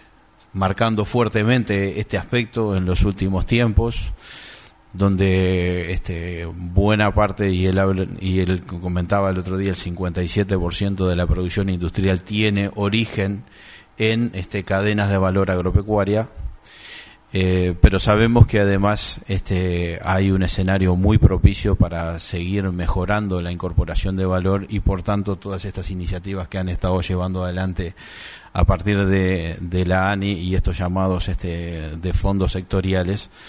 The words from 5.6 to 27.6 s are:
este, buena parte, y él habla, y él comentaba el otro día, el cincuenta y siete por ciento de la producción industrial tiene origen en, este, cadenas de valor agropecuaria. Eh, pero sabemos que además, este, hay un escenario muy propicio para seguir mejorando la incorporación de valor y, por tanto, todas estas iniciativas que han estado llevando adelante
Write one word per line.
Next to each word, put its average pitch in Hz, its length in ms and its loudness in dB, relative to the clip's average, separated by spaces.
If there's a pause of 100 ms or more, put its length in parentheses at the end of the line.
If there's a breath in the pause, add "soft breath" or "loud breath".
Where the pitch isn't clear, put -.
este, 85 520 -6
buena 95 680 2
parte, 101 380 2
y 92 160 2
él 95 120 2
habla, 95 260 2 (140)
y 92 220 0
él 90 220 0
comentaba 90 680 -2
el 95 80 0
otro 92 200 -4
día, 98 120 0
el 90 80 -2
cincuenta 87 440 -4
y 90 60 -2
siete 98 300 0
por 85 180 -2
ciento 98 320 0
de 90 80 2
la 87 100 0
producción 90 440 0
industrial 90 540 0
tiene 104 520 0
origen 101 680 -2 (520 loud breath)
en, 113 360 0
este, 95 320 -6
cadenas 104 440 0
de 98 80 2
valor 95 320 2
agropecuaria. 98 800 0 (1040 loud breath)
Eh, 92 480 2
pero - 180 8
sabemos 113 480 6
que 107 140 2
además, 101 680 0
este, 90 720 -2
hay 98 300 2
un 92 120 2
escenario 92 520 2
muy 101 220 4
propicio 95 580 4
para 85 440 0
seguir 95 520 -2
mejorando 90 680 -2
la 87 100 -6
incorporación 87 640 -2
de 95 100 0
valor 92 440 0
y, 104 100 -4
por 92 240 -2
tanto, 101 320 -2
todas 95 300 -8
estas 95 260 -8
iniciativas 90 560 -6
que - 100 -8
han 92 120 -2
estado 92 320 0
llevando 92 420 -2
adelante 90 520 -4 (580 loud breath)